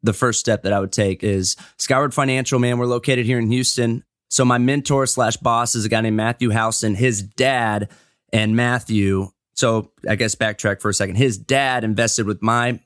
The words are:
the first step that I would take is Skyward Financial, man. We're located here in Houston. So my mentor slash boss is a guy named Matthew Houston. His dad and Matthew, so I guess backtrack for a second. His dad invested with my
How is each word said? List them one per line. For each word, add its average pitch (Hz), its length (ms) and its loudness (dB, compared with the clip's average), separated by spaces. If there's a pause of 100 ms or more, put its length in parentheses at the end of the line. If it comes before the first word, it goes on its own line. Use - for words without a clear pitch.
the 110 100 2
first 117 260 0
step 107 240 0
that 98 100 -2
I 101 80 2
would 95 120 -6
take 98 320 0
is 95 320 0 (220)
Skyward 135 360 0
Financial, 131 440 0
man. 123 200 2
We're 123 80 -2
located 123 400 0
here 123 120 0
in 110 120 0
Houston. 123 540 0 (240)
So - 160 2
my 123 140 4
mentor 135 480 2
slash 113 320 0
boss 117 360 0
is 110 100 -2
a 107 40 -2
guy 110 140 2
named 110 140 0
Matthew 113 340 0
Houston. 113 440 0
His 107 280 0
dad 110 680 -2 (420)
and 110 240 2
Matthew, 104 760 0 (240)
so 113 380 0 (160)
I 107 80 2
guess 110 180 -2
backtrack 107 460 -2
for - 80 -2
a 98 60 0
second. 98 220 -2
His 117 220 2
dad 127 460 0
invested 110 420 0
with 101 160 -4
my 120 440 0